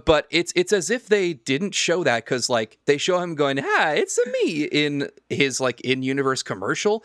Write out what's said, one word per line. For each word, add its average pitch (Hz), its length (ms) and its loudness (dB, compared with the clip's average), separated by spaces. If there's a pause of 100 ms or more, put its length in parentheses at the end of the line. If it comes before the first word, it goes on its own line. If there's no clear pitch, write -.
but 151 260 4
it's, 165 260 0
it's 180 160 2
as 180 180 0
if 240 180 -2
they 190 260 2
didn't 147 400 -2
show 175 300 0
that 120 220 2
cause, 123 220 -2
like, 113 380 -2
they 147 120 4
show 180 220 2
him 175 140 -6
going, 139 240 0
Hi, 277 360 0
it's 233 240 0
a 480 120 0
me, 320 340 0
in 147 440 0 (200)
his, 131 320 0
like, 127 200 -2
in-universe 131 640 -2
commercial. 151 640 -2